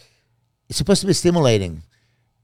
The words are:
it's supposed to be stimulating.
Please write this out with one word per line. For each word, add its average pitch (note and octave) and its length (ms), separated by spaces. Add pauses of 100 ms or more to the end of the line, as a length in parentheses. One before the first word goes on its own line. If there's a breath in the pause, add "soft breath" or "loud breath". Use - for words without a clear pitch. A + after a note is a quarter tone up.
(680 soft breath)
it's - 100
supposed F#3+ 220
to F#3+ 80
be F#3 40
stimulating. A2+ 680 (600)